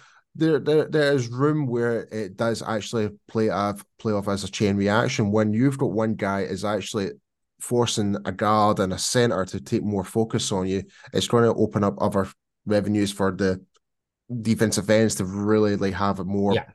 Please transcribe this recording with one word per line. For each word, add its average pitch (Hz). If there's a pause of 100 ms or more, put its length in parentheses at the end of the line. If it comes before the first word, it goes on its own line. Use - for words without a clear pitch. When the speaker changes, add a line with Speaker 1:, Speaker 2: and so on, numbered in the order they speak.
(340)
Speaker 1:
there, 156
there, 147
there 147
is 127
room 143
where 117
it 101
does 117
actually 107 (180)
play 110
off, 101 (140)
play 110
off 101
as 98
a 90
chain 101
reaction. 107
When 107
you've 135
got 123
one 110
guy 98
is 95
actually 104 (500)
forcing 113
a 101
guard 107
and 95
a 90
center 117
to 95
take -
more 101
focus 113
on 92
you, 95 (300)
it's -
gonna 117
open 107
up 98
other 98 (400)
revenues 104
for 98
the 92 (760)
defensive 107
ends 110
to 98
really, 101
like, 98
have 98
a 95
more 98
Speaker 2:
Yeah. 92 (100)